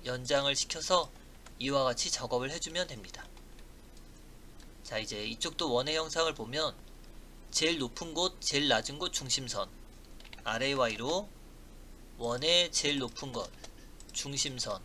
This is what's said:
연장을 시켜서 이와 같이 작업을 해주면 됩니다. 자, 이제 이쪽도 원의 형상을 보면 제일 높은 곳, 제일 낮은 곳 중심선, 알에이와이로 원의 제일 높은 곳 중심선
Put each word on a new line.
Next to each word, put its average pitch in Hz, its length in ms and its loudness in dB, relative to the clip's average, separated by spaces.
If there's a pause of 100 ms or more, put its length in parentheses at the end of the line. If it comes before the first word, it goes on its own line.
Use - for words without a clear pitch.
연장을 139 500 4
시켜서 165 560 4 (480)
이와 135 260 4
같이 - 260 2
작업을 127 400 0
해주면 170 360 -2
됩니다. 110 400 -10 (1600)
자, 110 160 -4
이제 107 280 -4
이쪽도 151 460 0
원의 135 240 4
형상을 160 380 2
보면 131 420 -2 (760)
제일 160 280 4
높은 147 360 -4
곳, 180 260 0
제일 147 280 4
낮은 127 300 4
곳 - 140 -2
중심선, 120 560 0 (760)
알에이와이로 131 840 2 (880)
원의 151 540 4
제일 143 260 4
높은 127 340 -4
곳 110 180 -4 (640)
중심선 127 720 -2